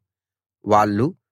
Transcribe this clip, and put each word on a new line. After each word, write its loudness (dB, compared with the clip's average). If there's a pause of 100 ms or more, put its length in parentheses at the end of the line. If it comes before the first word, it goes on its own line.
(640)
వాళ్ళు 0 (260)